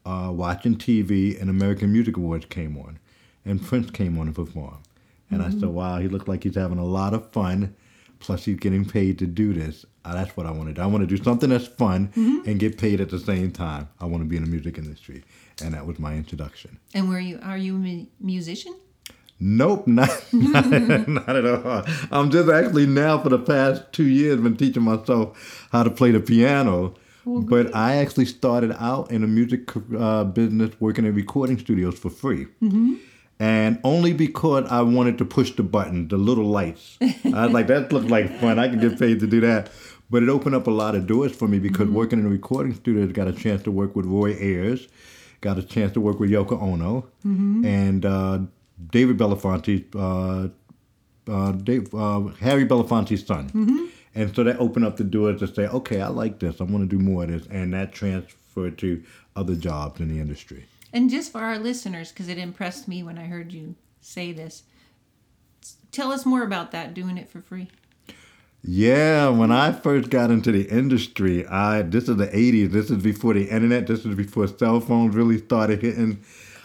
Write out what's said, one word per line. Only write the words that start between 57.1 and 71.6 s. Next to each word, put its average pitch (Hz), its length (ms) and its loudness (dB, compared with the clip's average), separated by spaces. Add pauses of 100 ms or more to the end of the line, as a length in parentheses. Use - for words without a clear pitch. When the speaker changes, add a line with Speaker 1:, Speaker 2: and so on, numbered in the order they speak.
Speaker 1:
of 82 60 -4
this." 85 200 -6
And 92 240 -6
that 95 180 -6
transferred 92 840 -8
to 90 240 -4 (320)
other 92 220 -4
jobs 78 440 -8
in 82 80 -4
the 78 120 -6
industry. 73 440 -12 (280)
Speaker 2:
And 247 180 0
just - 220 -6
for 226 80 -12
our 220 180 -6
listeners, 208 540 -10
'cause 180 160 -14
it 175 100 -10
impressed 180 480 -10
me 180 160 -10
when 170 160 -14
I 165 80 -16
heard 170 260 -12
you 165 220 -14 (260)
say 175 320 -12
this, 160 300 -16 (1000)
s-, - 140 -20 (140)
tell 269 220 -4
us 262 120 -6
more 254 180 2
about 190 280 -6
that, 165 240 -12
doing 185 240 -8
it 170 100 -16
for 175 120 -20
free. 185 280 -14 (920)
Speaker 1:
Yeah, 139 640 4
when 113 240 4
I 139 200 4
first 139 380 0
got 120 200 2
into 113 200 2
the 101 180 2
industry, 107 800 0
I, 104 360 0